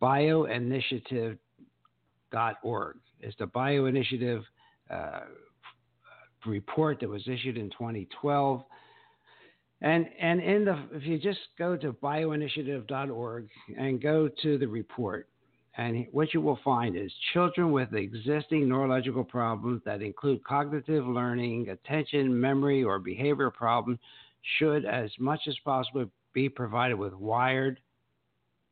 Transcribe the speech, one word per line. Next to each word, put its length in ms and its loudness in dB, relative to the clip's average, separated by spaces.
bioinitiative 1400 2
dot 300 0
org. 360 -4
It's 160 -10
the 100 -4
Bioinitiative, 960 0
uh, 300 -8
report 540 -2
that 100 -4
was 180 -8
issued 300 -4
in 140 -6
twenty 360 -6
twelve. 420 2
And, 240 4
and 220 2
in 240 4
the, 120 2
if 140 -10
you 120 0
just 220 -2
go 200 0
to 160 -2
bioinitiative 920 -2
dot 220 -4
org 380 -6
and 240 0
go 280 4
to 140 4
the 100 0
report, 600 -4
and 340 -2
what 220 0
you 60 2
will 240 2
find 320 2
is 160 -4
children 360 2
with 240 2
existing 760 0
neurological 560 2
problems 600 -2
that 160 -4
include 440 -2
cognitive 600 0
learning, 640 0
attention, 720 0
memory, 420 4
or 160 2
behavior 520 0
problems 500 0
should, 280 2
as 240 -2
much 300 0
as 60 -6
possible, 440 -2
be 160 2
provided 480 0
with 180 -4
wired 680 0